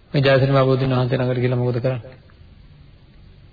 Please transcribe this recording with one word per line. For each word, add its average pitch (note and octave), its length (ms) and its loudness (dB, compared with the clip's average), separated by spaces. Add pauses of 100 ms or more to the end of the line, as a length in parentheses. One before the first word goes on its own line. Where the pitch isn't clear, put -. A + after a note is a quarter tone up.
මේ C#3+ 160 0
ජයශ්‍රී C3+ 280 4
මහ C3+ 120 4
බෝධින් C3 280 0
වහන්සේ B2+ 260 -2
ළඟට B2 240 -2
ගිහලා B2 200 -2
මොකද B2 180 -2
කරන්නේ? B2+ 380 -6 (1400)